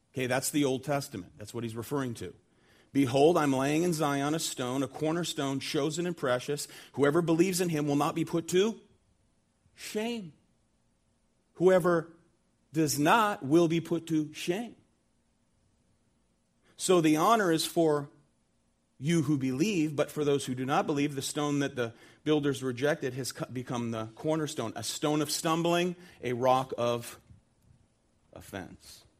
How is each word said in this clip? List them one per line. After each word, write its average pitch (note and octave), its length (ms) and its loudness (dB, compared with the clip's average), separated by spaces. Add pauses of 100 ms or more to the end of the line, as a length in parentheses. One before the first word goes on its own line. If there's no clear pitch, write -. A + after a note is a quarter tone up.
(140)
Okay, B2+ 140 -4
that's B2+ 220 0
the D3 160 2
Old C3 180 -2
Testament. C#3 540 -6
That's G#2 160 -16
what A#2 100 -6
he's A2 120 -8
referring A#2+ 400 -6
to. G2 180 -12 (600)
"Behold, C#3 440 6
I'm C#3+ 160 2
laying C#3+ 300 2
in F3+ 100 0
Zion C#3+ 400 0
a E3 60 -2
stone, C3 420 -4
a C3 60 -2
cornerstone, D3+ 720 -4
chosen D#3 480 -2
and F3 100 -6
precious. C3+ 500 -2 (260)
Whoever C#3+ 280 4
believes F3 400 2
in F3+ 80 2
him D3+ 160 0
will C#3+ 120 2
not D3+ 180 0
be D#3+ 100 0
put E3 240 -2
to G3 300 2 (960)
shame. G#3+ 560 -8 (1200)
Whoever F3 520 4 (680)
does C#3+ 240 0
not G#3 480 2
will E3 220 4
be E3 140 0
put E3 260 -4
to D3+ 260 -2
shame." G#3 420 -6 (2000)
So F3+ 260 4
the D#3 160 4
honor G3 340 4
is D#3+ 140 0
for D3 440 0 (880)
you E3 260 0
who C#3+ 140 0
believe, D3+ 560 0
but C#3+ 160 -2
for D3+ 140 -4
those C#3+ 220 0
who - 100 -6
do B2+ 100 -6
not D#3+ 220 0
believe, C#3+ 280 -2
the C3+ 60 -6
stone D3 380 -2
that C#3 160 -4
the A#2+ 180 -4 (300)
builders C#3+ 400 0
rejected C3 500 -2
has B2+ 200 -8
co-, - 180 -10
become A#2+ 400 -6
the A2+ 140 -6 (100)
cornerstone, D3+ 600 -4
a A2 60 -10
stone D3+ 380 -2
of C#3+ 80 -2
stumbling, E3+ 680 0 (260)
a B2 80 -4
rock B2+ 460 2
of A#2+ 420 -4 (1120)
offense. - 720 -16 (160)